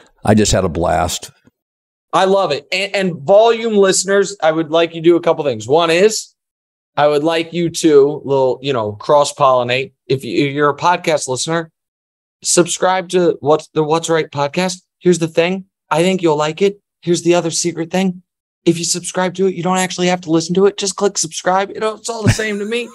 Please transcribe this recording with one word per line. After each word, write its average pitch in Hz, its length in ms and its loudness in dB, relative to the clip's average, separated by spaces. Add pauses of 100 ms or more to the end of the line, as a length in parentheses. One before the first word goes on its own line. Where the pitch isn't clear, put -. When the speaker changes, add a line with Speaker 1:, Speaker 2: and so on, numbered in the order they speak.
(240)
Speaker 1:
I 107 120 4
just 104 160 2
had 101 120 2
a 92 60 -2
blast. 82 640 -2 (800)
Speaker 2:
I 180 140 2
love 190 260 2
it. 135 200 -6
And, 196 240 -4
and 190 260 -2
volume 220 540 4
listeners, 190 680 2
I 160 80 2
would 160 180 -4
like 165 240 0
you 165 80 -10
to 160 80 4
do 170 60 6
a 165 60 0
couple 160 220 0
things. 110 240 -6
One 165 220 2
is, 190 380 2 (680)
I 147 120 4
would 147 160 2
like 165 300 -2
you 170 180 -2
to 147 520 4
little, 131 380 0
you 139 100 -4
know, 110 200 -2
cross-pollinate. 131 1000 0 (120)
If 135 180 -4
you, 110 240 0
if 135 60 -6
you're 147 160 2
a 139 80 -4
podcast 170 500 0
listener, 160 440 -4 (720)
subscribe 185 640 0
to 175 300 2
What's 151 300 0
the 156 140 0
What's 165 260 -2
Right 160 200 0
podcast. 175 520 -4 (180)
Here's 180 200 2
the 165 80 -2
thing. 180 380 -2 (240)
I 156 120 0
think 180 200 0
you'll 156 160 2
like 160 240 -2
it. 202 180 0 (220)
Here's 170 220 -2
the 170 120 4
other 165 160 0
secret 165 400 -4
thing. 185 300 -2 (440)
If 170 140 4
you 170 60 -6
subscribe 180 500 -4
to 190 120 0
it, 185 80 -2
you 170 80 -8
don't 185 140 0
actually 180 300 -2
have 180 140 0
to 160 100 -6
listen 165 240 0
to 190 120 4
it. 202 100 0
Just 196 180 -6
click 202 220 -2
subscribe. 185 540 -2
You - 100 -10
know, 220 140 -4
it's 208 140 -12
all 226 140 -8
the 202 80 4
same 214 280 -4
to 208 60 -6
me. 233 300 -6